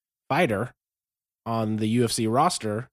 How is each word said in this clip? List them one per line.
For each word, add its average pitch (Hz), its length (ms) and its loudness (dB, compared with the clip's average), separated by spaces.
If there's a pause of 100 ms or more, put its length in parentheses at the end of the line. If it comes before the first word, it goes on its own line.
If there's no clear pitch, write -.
(280)
fighter, 127 440 0 (720)
on 113 300 -2
the 110 120 0
U 120 160 4
F 110 80 0
C 113 140 -2
roster, 113 680 0